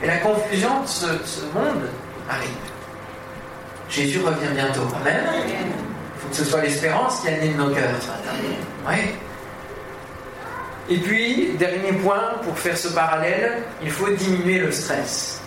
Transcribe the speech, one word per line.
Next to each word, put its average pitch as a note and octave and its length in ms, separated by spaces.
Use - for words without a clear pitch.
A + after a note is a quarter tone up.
Et D#3+ 40
la F3 100
confusion G#3+ 640
de C4+ 60
ce, - 180
ce - 180
monde B3+ 320
arrive. B2+ 200
Jésus C#3+ 300
revient D3+ 340
bientôt. C3 280
Amen. - 220
Il - 720
faut C#3 80
que - 80
ce D3 80
soit D#3 180
l'espérance D3+ 600
qui D#3+ 80
anime D#3 260
nos C#3+ 140
cœurs. C3 260
Oui. F3 80
Et F3+ 80
puis, A3+ 600
dernier F#3 360
point, G3 400
pour E3 160
faire E3+ 180
ce F3 120
parallèle, E3+ 760
il D#3 80
faut G3 200
diminuer F#3 500
le D#3 140
stress. - 720